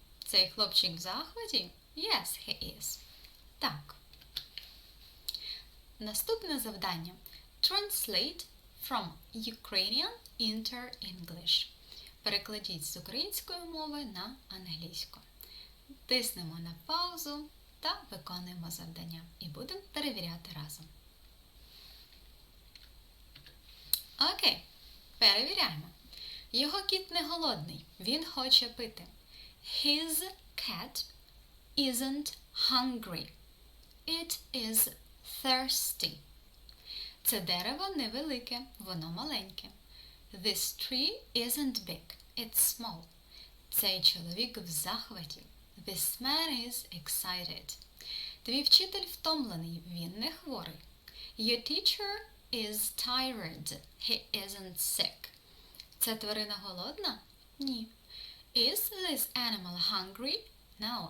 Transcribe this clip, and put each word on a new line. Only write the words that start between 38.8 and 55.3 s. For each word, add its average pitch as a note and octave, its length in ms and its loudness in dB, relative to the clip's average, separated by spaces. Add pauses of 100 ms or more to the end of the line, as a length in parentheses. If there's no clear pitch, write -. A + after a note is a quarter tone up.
маленьке. G3+ 560 -4 (640)
This - 580 0
tree C#4+ 220 2 (220)
isn't A#3+ 500 2
big, - 300 -8 (220)
it's A3+ 180 -4
small. A3 460 4 (680)
Цей F#3+ 320 2
чоловік F3+ 560 4
в F3 100 -8
захваті. F3 760 -4 (460)
This - 340 0
man C#4 460 2
is F3+ 340 -6
excited. - 760 -2 (640)
Твій C4+ 200 2
вчитель F#4 480 8
втомлений, E3+ 760 0
він E3+ 300 -4
не C4 140 -2
хворий. G3 480 -6 (600)
Your A#3 320 4
teacher G4+ 440 4 (360)
is G#3+ 560 0
tired, A3 720 0 (240)
he - 200 2 (120)
isn't G3 440 -4
sick. - 560 2 (720)